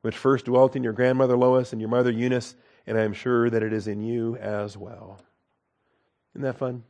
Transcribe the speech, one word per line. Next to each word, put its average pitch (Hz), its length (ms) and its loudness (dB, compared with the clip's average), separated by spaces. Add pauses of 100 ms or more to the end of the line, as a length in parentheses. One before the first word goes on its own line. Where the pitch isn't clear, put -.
which 113 140 -6
first 135 280 2
dwelt 127 320 4
in 127 80 -4
your 113 80 -2
grandmother 127 440 2
Lois 127 360 2
and 110 80 -6
your 110 100 -4
mother 123 220 2
Eunice, 123 420 -2 (320)
and 110 100 -2
I 110 60 2
am 107 100 0
sure 117 380 2
that 113 120 0
it 110 100 -2
is 107 160 -4
in 104 140 -6
you 117 340 -4
as 104 400 -6
well." 104 440 -18 (1120)
Isn't - 100 -10
that 131 160 -4
fun? 123 320 -6